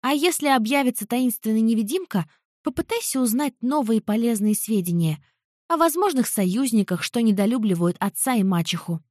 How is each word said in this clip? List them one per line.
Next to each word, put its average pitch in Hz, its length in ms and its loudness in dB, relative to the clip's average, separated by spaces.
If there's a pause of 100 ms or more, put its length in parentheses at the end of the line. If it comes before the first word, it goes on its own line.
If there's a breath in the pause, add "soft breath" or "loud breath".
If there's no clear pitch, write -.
А 262 120 0
если 302 340 0
объявится 254 600 2
таинственная 226 540 0
невидимка, 226 680 0 (340 soft breath)
попытайся 320 560 -4
узнать 254 420 0
новые 233 400 0
полезные 214 540 0
сведения 170 680 -2 (440 soft breath)
о 330 100 0
возможных 330 500 2
союзниках, 208 760 0
что - 180 -4
недолюбливают 202 800 2
отца 220 360 -2
и 208 80 2
мачеху. 170 680 -2